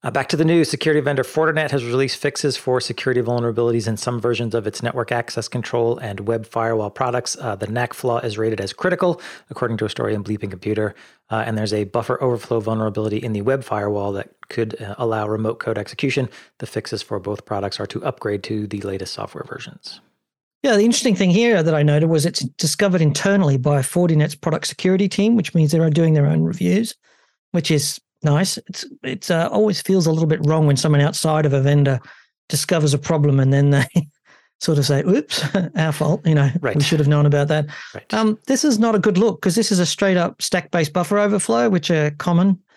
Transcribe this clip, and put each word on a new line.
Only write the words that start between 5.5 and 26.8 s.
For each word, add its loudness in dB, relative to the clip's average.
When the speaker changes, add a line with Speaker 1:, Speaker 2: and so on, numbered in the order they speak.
Speaker 1:
and -10
web -2
firewall -2
products. -4
Uh, -4
the -8
nac -4
flaw -2
is -6
rated -2
as -6
critical, 0
according -4
to -2
a -4
story -4
in -4
Bleeping -6
Computer. -4
Uh, -2
and -4
there's -2
a 0
buffer -4
overflow -2
vulnerability -4
in -6
the -4
web 0
firewall -4
that -8
could, -4
uh, -10
allow -2
remote -4
code -4
execution. -4
The -10
fixes -8
for -8
both -8
products -6
are -6
to -8
upgrade -4
to -6
the -8
latest -8
software -10
versions. -16
Speaker 2:
Yeah, 4
the 6
interesting 4
thing 2
here 4
that 2
I 2
noted 4
was 2
it's -2
discovered 0
internally 4
by 2
Fortinet's 2
product -2
security 0
team, 2
which -2
means 4
they're 4
doing 4
their 4
own 2
reviews, 0